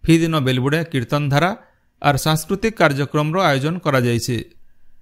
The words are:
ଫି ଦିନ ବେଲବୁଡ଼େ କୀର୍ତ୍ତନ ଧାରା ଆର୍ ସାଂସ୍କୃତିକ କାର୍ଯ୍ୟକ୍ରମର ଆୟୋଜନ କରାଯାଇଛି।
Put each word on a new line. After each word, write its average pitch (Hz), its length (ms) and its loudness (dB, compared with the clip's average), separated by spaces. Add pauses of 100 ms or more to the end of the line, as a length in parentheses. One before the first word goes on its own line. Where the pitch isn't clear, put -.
ଫି 160 140 4
ଦିନ 165 220 0
ବେଲବୁଡ଼େ 131 440 0
କୀର୍ତ୍ତନ 143 460 -4
ଧାରା 151 220 2 (500)
ଆର୍ 143 160 2
ସାଂସ୍କୃତିକ 190 600 -2
କାର୍ଯ୍ୟକ୍ରମର 151 640 0
ଆୟୋଜନ 151 360 0
କରାଯାଇଛି। 123 600 0 (640)